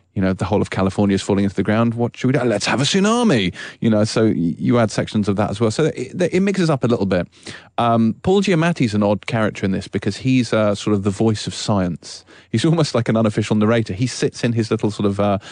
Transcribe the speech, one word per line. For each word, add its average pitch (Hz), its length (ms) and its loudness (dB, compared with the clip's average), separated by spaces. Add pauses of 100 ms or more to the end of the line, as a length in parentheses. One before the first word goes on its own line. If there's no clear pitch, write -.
(140)
you 101 80 -2
know, 92 100 2
the 92 120 -4
whole 95 180 0
of - 80 -4
California 98 460 0
is 95 60 -2
falling 101 200 0
into 98 140 -2
the 95 80 0
ground, 113 300 0
what 117 220 -4
should 127 120 -2
we 131 60 2
do? 123 100 0
Let's 107 220 0
have - 140 -2
a 143 40 0
tsunami! 196 680 2 (280)
You 113 100 2
know, 107 140 4
so 113 220 2
y-, 104 60 4 (240)
you 123 220 0
add 113 140 2
sections 104 360 -2
of 98 60 0
that 101 160 0
as 101 100 -6
well. 110 120 2
So - 140 0
it, - 280 -6 (180)
it 185 80 2
mixes 196 300 0
up 139 140 0
a - 20 2
little 113 180 0
bit. 92 220 0 (520)
Um, 113 440 2
Paul 190 180 4
Giamatti's 165 540 2
an 104 80 2
odd 101 240 0
character 107 400 -2
in 95 60 0
this 98 160 -4
because - 300 -4
he's, 131 340 2
uh, 104 240 2
sort 107 180 0
of 98 80 0
the 104 80 -2
voice 107 380 0
of 92 60 -6
science. - 680 -4 (280)
He's - 120 0
almost 160 300 2
like 117 140 0
an 110 80 2
unofficial 110 400 0
narrator. 110 360 2
He 113 140 -2
sits - 380 -4
in 120 80 0
his 113 180 -2
little 104 220 0
sort 101 140 -2
of, 98 120 -2
uh, 101 200 2 (140)